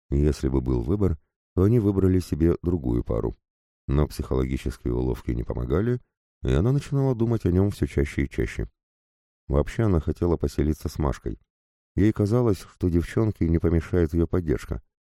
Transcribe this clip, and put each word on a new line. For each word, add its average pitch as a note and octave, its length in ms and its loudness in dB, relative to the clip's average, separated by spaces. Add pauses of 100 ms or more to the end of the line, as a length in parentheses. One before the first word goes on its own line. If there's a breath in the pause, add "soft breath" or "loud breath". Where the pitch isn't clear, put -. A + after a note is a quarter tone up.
и C#2 80 0
если C#2+ 320 0
бы C2 120 0
был B1+ 200 -2
выбор, F2 360 0 (380)
то F2+ 80 4
они A2+ 160 4
выбрали F#2+ 400 4
себе E2+ 420 2
другую C2 420 -2
пару. A1+ 320 -4 (520)
Но C#2+ 200 2
психологические C2 880 -4
уловки B1 380 -4
не A#1 120 -4
помогали, E2+ 560 -2 (440)
и B1 80 0
она F2 200 2
начинала C#3 440 0
думать A2+ 300 0
о F#2 60 2
нём F#2+ 200 4
всё - 160 -2
чаще C#2 360 -2
и C2 60 -4
чаще. - 400 -4 (760)
Вообще D2 360 0
она F#2+ 160 4
хотела D#2+ 380 0
поселиться D2 520 -2
с - 100 -12
Машкой. A#1+ 400 -4 (560)
Ей G#2 160 4
казалось, G#2+ 480 0 (140)
что F2+ 160 -2
девчонке F2 580 0
не E2 100 2
помешает E2 560 0
её E2+ 140 2
поддержка. - 540 -4 (300)